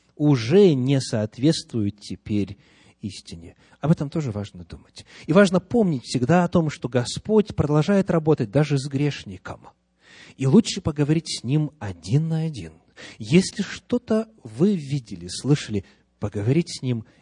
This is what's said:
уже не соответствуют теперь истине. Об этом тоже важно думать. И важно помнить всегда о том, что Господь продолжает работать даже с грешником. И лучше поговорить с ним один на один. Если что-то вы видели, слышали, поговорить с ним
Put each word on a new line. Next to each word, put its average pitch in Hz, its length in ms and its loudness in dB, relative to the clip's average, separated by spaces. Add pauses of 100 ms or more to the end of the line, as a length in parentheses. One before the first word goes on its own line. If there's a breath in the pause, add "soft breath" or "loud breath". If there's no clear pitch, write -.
(180)
уже 147 560 6
не 131 260 2
соответствуют 113 1000 -2
теперь 101 560 -6 (420 soft breath)
истине. 85 560 -14 (240 soft breath)
Об 147 120 -2
этом 151 180 0
тоже 147 220 -6
важно 95 340 -10
думать. - 400 -20 (220 loud breath)
И 151 60 -2
важно 185 280 4
помнить 185 420 0
всегда 147 400 2
о 170 60 -2
том, 165 200 2
что - 200 -8
Господь 202 680 0
продолжает 156 560 2
работать 151 400 0
даже 147 260 2
с 135 100 -4
грешником. 135 840 -6 (680 loud breath)
И 135 100 -4
лучше 180 360 4
поговорить 151 580 -2
с - 60 -16
ним 147 340 0
один 107 480 -2
на 160 140 -2
один. 110 320 -8 (440 loud breath)
Если 160 440 0
что-то 226 680 -4 (160)
вы 147 320 0
видели, 131 540 -8
слышали, 123 560 -2 (340 soft breath)
поговорить 110 600 -2
с - 20 -12
ним 120 240 -4 (160 soft breath)